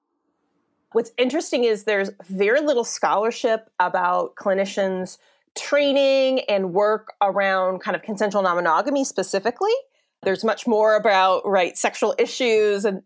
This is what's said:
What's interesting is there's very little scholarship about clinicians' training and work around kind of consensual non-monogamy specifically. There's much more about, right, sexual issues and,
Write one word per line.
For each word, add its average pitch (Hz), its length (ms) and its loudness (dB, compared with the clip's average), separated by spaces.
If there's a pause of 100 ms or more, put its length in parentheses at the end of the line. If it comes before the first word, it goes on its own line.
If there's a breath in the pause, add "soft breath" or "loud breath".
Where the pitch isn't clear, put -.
(920)
What's 233 260 -2
interesting 262 460 0
is 214 220 0
there's 196 260 -2 (160)
very 202 320 0
little 285 240 0
scholarship 220 840 -2 (100)
about 180 560 -2
clinicians' 190 840 -2 (400 soft breath)
training 269 840 2
and 190 300 -2
work 208 480 0
around 190 600 0
kind 190 160 -4
of 170 80 -8
consensual 208 400 -2
non-monogamy 180 600 2
specifically. 233 680 -2 (500)
There's 190 220 -2
much 220 240 -2
more 214 280 4
about, 190 520 4
right, 190 280 0
sexual - 440 0
issues 214 680 0
and, 196 200 -2